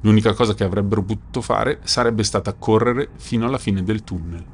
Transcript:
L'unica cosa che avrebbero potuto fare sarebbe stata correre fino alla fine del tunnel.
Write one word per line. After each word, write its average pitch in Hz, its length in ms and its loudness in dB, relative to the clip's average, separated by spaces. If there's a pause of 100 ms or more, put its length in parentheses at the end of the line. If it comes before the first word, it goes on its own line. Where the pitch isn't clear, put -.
L'unica 107 320 4
cosa 104 220 2
che 107 80 -2
avrebbero 98 400 0
potuto 107 380 -6
fare 113 420 0
sarebbe 117 400 0
stata 104 300 -2
correre 117 640 2
fino 113 280 -2
alla 131 140 -2
fine 95 240 -2
del 107 200 -2
tunnel. 85 400 -8 (100)